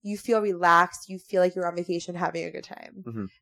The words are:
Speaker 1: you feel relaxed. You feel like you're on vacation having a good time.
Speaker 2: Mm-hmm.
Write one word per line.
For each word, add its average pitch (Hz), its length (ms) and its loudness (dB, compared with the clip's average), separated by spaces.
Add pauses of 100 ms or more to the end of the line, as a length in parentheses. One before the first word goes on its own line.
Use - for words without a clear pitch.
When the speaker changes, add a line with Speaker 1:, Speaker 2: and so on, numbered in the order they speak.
Speaker 1:
you 208 140 -6
feel 220 240 0
relaxed. 175 680 4
You 190 100 -10
feel 185 240 0
like 180 140 4
you're 180 100 -2
on 175 100 -4
vacation 175 380 -4
having 170 300 -4
a 170 60 -8
good - 140 -12
time. - 420 -18
Speaker 2:
Mm-hmm. 113 180 -8 (180)